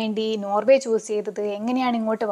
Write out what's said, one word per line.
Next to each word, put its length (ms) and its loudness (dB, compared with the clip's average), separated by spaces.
വേണ്ടി 260 -2
നോർവേ 400 6
choose 260 0
ചെയ്തത്, 300 -4
എങ്ങനെയാണ് 420 0
ഇങ്ങോട്ട് 320 -2